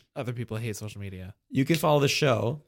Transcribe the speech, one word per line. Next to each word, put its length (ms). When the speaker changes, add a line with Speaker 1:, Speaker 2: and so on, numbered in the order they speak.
Speaker 1:
other 180
people 240
hate 180
social 260
media. 320
Speaker 2:
You 160
can 100
follow 240
the 80
show 600